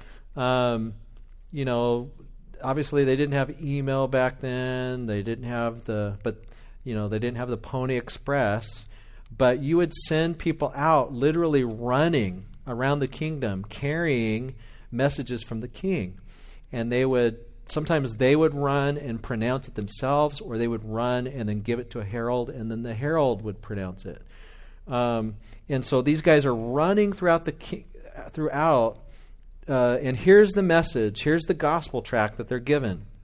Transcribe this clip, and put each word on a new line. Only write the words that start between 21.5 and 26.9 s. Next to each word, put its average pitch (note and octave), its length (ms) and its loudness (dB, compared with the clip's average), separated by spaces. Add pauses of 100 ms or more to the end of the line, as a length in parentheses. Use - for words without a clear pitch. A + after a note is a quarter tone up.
give A#2 200 -2
it A#2+ 120 -8
to A#2+ 100 -8
a G#2 40 -6
herald, A#2+ 440 -2
and A2+ 220 -6
then A2+ 120 -4
the A#2 120 -6
herald C3+ 480 0
would G#2 180 -6
pronounce F#2+ 460 -6
it. D#2+ 160 -12 (640)
Um, A#2 500 -2 (320)
and C3 160 0
so B2+ 180 2
these D3+ 180 2
guys D3+ 240 6
are B2+ 100 2
running D#3+ 580 2